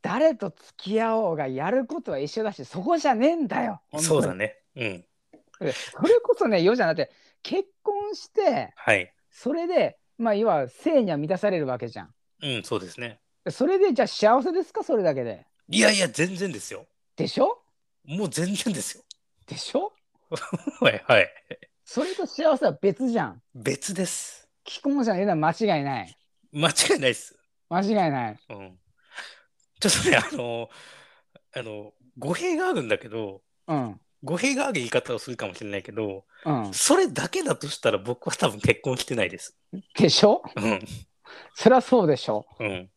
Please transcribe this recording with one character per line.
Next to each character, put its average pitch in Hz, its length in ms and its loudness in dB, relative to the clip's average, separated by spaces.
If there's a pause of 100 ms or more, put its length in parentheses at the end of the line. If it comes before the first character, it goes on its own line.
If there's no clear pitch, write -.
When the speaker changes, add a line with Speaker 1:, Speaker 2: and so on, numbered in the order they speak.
Speaker 1:
誰 262 340 2
と 196 140 -8
付 - 140 -20 (120)
き 214 260 -4
合 226 160 0
お 196 160 0
う - 40 -2
が 143 100 -2
や 139 240 -4
る 254 140 0
こ 302 160 -8
と 196 100 -8
は 139 80 -4
一 147 80 -4
緒 220 160 -4
だ 214 80 -4
し、 135 140 -14
そ 180 160 -10
こ 330 160 2
じ 302 100 0
ゃ 247 80 4
ね 247 140 4
え 339 60 2
ん 302 120 -2
だ 247 160 -2
よ、 214 260 -6
本 - 20 -20
当 147 60 -10
に。 156 60 -2
Speaker 2:
そ 160 160 4
う - 20 4
だ 98 120 0
ね。 92 240 -4 (180)
う - 100 -6
ん。 92 200 -6 (560)
Speaker 1:
で、 151 100 -2
そ - 320 -6
れ 453 160 6
こ 466 180 2
そ 339 100 2
ね、 196 140 4
世 202 140 6
じ 240 80 2
ゃ - 20 4
な 165 80 2
く 175 40 -2
て、 - 140 -2 (300)
結 - 280 -4 (140)
婚 415 320 -4
し - 180 -20
て、 254 420 0
Speaker 2:
は - 180 2
い。 90 200 0 (180)
Speaker 1:
そ - 220 -6
れ 339 120 -4
で、 311 320 0 (200)
ま 226 140 0
あ、 208 40 2
要 220 120 2
は 147 200 2
性 294 360 2
に 185 80 0
は 147 60 -2
満 151 120 -4
た 185 80 0
さ 208 120 0
れ 180 100 0
る 147 60 -2
わ 127 120 -4
け 120 100 -8
じ 110 100 -12
ゃ 95 60 -14
ん。 - 100 -20 (300)
Speaker 2:
う 147 40 -6 (120)
ん、 98 40 -10
そ - 140 -4
う - 40 -2
で 90 80 -14
す 101 100 -18
ね。 117 220 -12 (240)
Speaker 1:
で、 170 60 -6
そ - 140 -2
れ 370 140 2
で、 370 140 4
じ 240 80 0
ゃ 208 40 4
あ - 20 -8
幸 233 360 4
せ 349 80 -2
で 359 120 -2
す - 100 -12
か、 440 100 -6
そ 269 140 0
れ 196 60 0
だ 151 120 2
け 131 80 -4
で。 110 220 -10 (240)
Speaker 2:
い 196 100 2
や 214 120 6
い - 80 0
や、 170 100 0
全 175 260 -2
然 180 160 -6
で 110 80 -10
す - 140 -12
よ。 - 120 -14 (300)
Speaker 1:
で 147 120 -4
し - 120 -6
ょ？ 381 220 2 (420)
Speaker 2:
も 180 220 -6
う 151 40 -4
全 175 260 -2
然 208 180 -4
で - 80 -6
す - 160 -10
よ。 - 60 -20 (420)
Speaker 1:
で - 100 -14
し - 200 -12
ょ？ 381 180 -2 (420)
Speaker 2:
<laughs> - 460 -8
は 226 80 6
い、 104 160 -2
は 113 160 8
い。 85 80 4 (560)
Speaker 1:
そ 254 180 -4
れ 381 120 -4
と 359 100 -4
幸 311 320 2
せ 285 80 -2
は 170 80 2
別 202 360 0
じ 226 80 0
ゃ 147 100 -2
ん。 92 140 -16 (140)
Speaker 2:
別 131 380 -4
で 180 120 -2
す。 - 440 -12 (180)
Speaker 1:
既 - 140 -14
婚 277 240 0
者 226 60 0
の 185 40 2
言 185 80 0
う 196 120 2
の 156 120 2
は 165 60 2
間 202 240 2
違 143 40 0
い - 20 -4
な 135 200 -4
い。 - 140 -18 (340)
Speaker 2:
間 151 180 2
違 - 280 2
い - 20 -4
な 139 80 2
い 123 40 6
っ - 20 0
す。 - 260 -12 (300)
Speaker 1:
間 175 120 0
違 202 100 0
い 220 40 2 (160)
な 123 200 -2
い。 107 80 -16 (100)
Speaker 2:
う 117 40 -12
ん。 95 260 -16 (1000)
ち - 60 -4
ょ - 40 4
っ - 140 0
と 370 60 4
ね、 302 80 6
あ - 180 0
の、 117 340 -6 (840)
あ 131 60 -8
の、 107 320 -14 (240)
語 143 160 -4
弊 339 240 -2
が 359 100 0
あ 370 60 0
る 190 80 -2
ん 117 80 -6
だ 104 80 2
け - 100 -12
ど、 104 340 -8 (260)
Speaker 1:
う 165 60 -2
ん。 120 280 -4 (220)
Speaker 2:
語 151 140 -4
弊 269 180 0
が 277 100 0
あ - 20 -2
る 254 60 -4
言 127 140 -2
い - 20 -8
方 127 260 0
を 107 40 -6
す - 100 -12
る 120 80 -10
か 107 100 -6
も 92 60 -8
し - 100 -14
れ 104 60 -10
な 101 80 -6
い 92 60 -8
け - 80 -16
ど、 101 340 -8 (200)
Speaker 1:
う 160 60 -2
ん。 104 220 -2
Speaker 2:
そ - 240 4
れ 370 100 4
だ 165 220 -6
け 381 140 -4
だ 175 120 0
と - 140 -12
し - 100 -8
た 117 120 2
ら 101 60 0
僕 113 300 -6
は - 80 -4
多 160 140 2
分 104 100 -8
結 - 220 2
婚 127 160 -2
し - 80 -6
て 131 100 -6
な 107 80 0
い 90 60 -2
で - 80 -12
す。 - 200 -18 (380)
Speaker 1:
で - 140 6
し - 160 4
ょ？ 226 180 6 (140)
Speaker 2:
う 107 100 -2
ん。 104 120 0 (760)
Speaker 1:
そ - 160 4
り 254 60 10
ゃ 254 60 8
そ 247 220 4
う 165 40 4
で 139 100 4
し - 120 -8
ょ。 107 160 -2 (140)
Speaker 2:
う 113 60 -6
ん。 95 320 -8